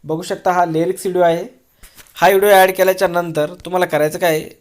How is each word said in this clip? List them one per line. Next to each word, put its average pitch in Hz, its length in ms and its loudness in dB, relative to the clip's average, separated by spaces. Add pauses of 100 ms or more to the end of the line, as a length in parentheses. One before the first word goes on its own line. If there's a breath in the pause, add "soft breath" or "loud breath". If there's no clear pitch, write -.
बघू 160 200 -8
शकता - 280 -4
हा 175 140 2
लिरिक्स 170 400 -4
व्हिडिओ 180 160 0
आहे. 170 220 0 (720 soft breath)
हा 175 120 2
व्हिडिओ 196 220 2
ॲड 190 200 6
केल्याच्या 185 380 0
नंतर 170 420 -4 (140)
तुम्हाला 180 220 -2
करायचं 156 320 -2
काय 160 220 -2 (200)